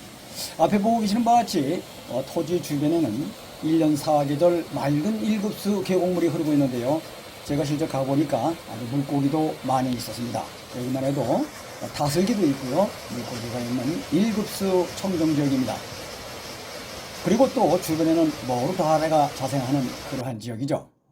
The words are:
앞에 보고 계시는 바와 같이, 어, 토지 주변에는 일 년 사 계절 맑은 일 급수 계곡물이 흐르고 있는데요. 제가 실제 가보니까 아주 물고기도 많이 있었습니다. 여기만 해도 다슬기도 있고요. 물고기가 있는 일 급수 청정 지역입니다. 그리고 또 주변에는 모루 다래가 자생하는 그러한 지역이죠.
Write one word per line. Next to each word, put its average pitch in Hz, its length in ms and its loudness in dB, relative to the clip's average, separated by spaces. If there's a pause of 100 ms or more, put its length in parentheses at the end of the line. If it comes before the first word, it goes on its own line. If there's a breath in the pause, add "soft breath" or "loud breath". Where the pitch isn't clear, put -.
(580 loud breath)
앞에 196 220 4
보고 226 200 2
계시는 214 220 2
바와 240 160 6
같이, 170 440 0 (280)
어, 123 160 -2
토지 170 340 -2
주변에는 147 840 0 (180)
일 156 160 4
년 151 180 4
사 147 280 2
계절 160 400 4 (100)
맑은 156 480 0
일 214 180 2
급수 202 440 -2
계곡물이 175 420 2
흐르고 156 260 0
있는데요. 135 480 2 (440)
제가 139 200 -2
실제 147 220 0
가보니까 139 520 0
아주 123 520 -4
물고기도 143 600 2 (140)
많이 131 260 2
있었습니다. 120 500 -6 (340)
여기만 127 280 -2
해도 139 180 0 (720)
다슬기도 185 520 2
있고요. 139 400 2 (260)
물고기가 117 480 -6
있는 123 240 -2 (280)
일 202 220 4
급수 185 500 0 (120)
청정 160 380 0
지역입니다. 131 400 2 (1500)
그리고 226 300 6
또 180 260 4
주변에는 160 440 4 (240)
모루 127 280 0
다래가 156 520 4
자생하는 135 520 0 (300)
그러한 123 300 -6
지역이죠. 120 500 -4 (220)